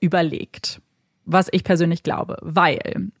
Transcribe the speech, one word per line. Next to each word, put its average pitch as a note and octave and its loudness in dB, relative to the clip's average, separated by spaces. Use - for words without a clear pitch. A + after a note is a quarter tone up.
überlegt, - -2
was F3+ 4
ich F#3 0
persönlich E3+ 2
glaube, - -4
weil E3+ 0